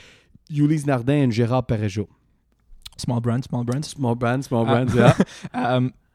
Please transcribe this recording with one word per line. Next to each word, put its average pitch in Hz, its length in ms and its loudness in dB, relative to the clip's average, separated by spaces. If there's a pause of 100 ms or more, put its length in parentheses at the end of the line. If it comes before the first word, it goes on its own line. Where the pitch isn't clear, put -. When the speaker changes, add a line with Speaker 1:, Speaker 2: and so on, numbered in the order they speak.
(500)
Speaker 1:
Ulysse 147 340 2
Nardin 139 420 0
and 123 60 2
Gérard 120 380 0
Perregaux. 107 400 -2 (880)
Speaker 2:
Small 120 240 -4
brand, 117 240 -2
small 120 180 -6
brands. 127 240 -4
Speaker 1:
Small 120 280 -4
brands, 123 320 -2
small 117 200 0
Speaker 2:
Uh, 131 60 0
Speaker 1:
brands. 123 220 0
Yeah. 120 180 8 (220)
Speaker 2:
<laughs> - 180 -16
um, 127 400 0 (220)